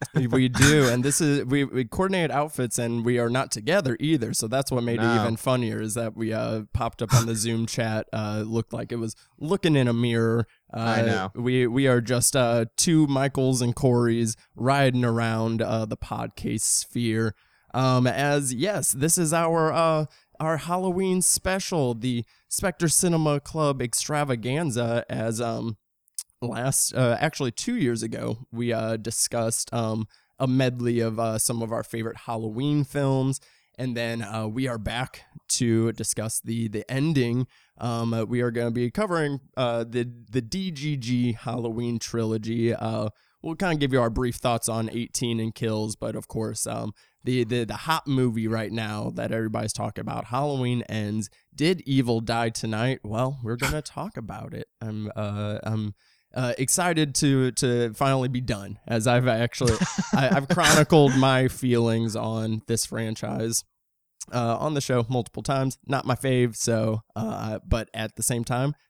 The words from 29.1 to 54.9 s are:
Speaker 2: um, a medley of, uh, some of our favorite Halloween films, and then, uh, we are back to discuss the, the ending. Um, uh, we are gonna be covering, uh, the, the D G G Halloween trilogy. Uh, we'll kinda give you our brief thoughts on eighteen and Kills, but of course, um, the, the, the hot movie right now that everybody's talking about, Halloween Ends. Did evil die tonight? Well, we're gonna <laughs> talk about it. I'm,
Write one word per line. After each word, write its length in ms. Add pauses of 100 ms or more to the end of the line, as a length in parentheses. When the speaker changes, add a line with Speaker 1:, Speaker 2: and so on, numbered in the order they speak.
Speaker 2:
um, 340 (320)
a 80
medley 520
of, 200
uh, 200
some 240
of 80
our 120
favorite 420
Halloween 580
films, 560 (380)
and 180
then, 260
uh, 260
we 200
are 100
back 440 (280)
to 440
discuss 460
the, 280
the 240
ending. 560 (320)
Um, 340
uh, 120
we 160
are 100
gonna 180
be 220
covering, 480 (160)
uh, 280
the, 280 (180)
the 120
D 300
G 260
G 360
Halloween 640
trilogy. 760
Uh, 360 (320)
we'll 140
kinda 200
give 180
you 80
our 80
brief 260
thoughts 320
on 240
eighteen 480
and 140
Kills, 420
but 200
of 120
course, 400
um, 240 (320)
the, 200
the, 220
the 100
hot 320
movie 400
right 240
now 440
that 160
everybody's 420
talking 280
about, 240
Halloween 580
Ends. 460 (240)
Did 320
evil 340
die 300
tonight? 540
Well, 400
we're 140
gonna 240
<laughs> 20
talk 340
about 360
it. 140 (140)
I'm, 340